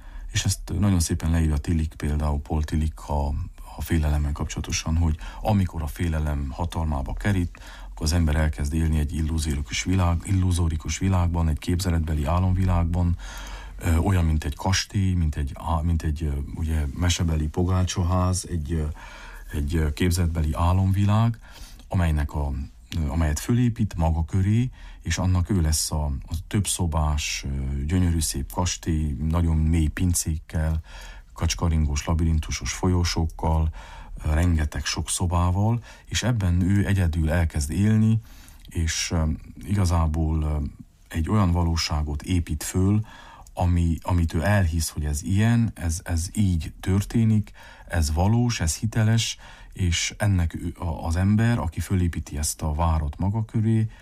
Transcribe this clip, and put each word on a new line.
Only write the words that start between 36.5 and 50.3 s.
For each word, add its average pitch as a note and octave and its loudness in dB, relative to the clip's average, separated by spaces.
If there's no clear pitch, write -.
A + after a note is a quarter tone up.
ő G2 4
egyedül E2+ 2
elkezd D#2 0
élni, A2 4
és, - -2
ö, E2+ 2
igazából, E2 2
ö, D2+ 0
egy D#2+ -2
olyan G2+ 4
valóságot D#2+ 0
épít E2+ -2
föl, G2+ 2
ami, F2 2
amit E2+ 0
ő D#2+ 0
elhisz, E2+ 2
hogy D2+ -4
ez D2+ -2
ilyen, A2+ 2
ez, E2 -4
ez E2 -2
így F#2 0
történik, G#2+ 2
ez D2+ 0
valós, A2+ 2
ez E2 0
hiteles, A2 0
és F2 0
ennek F#2 2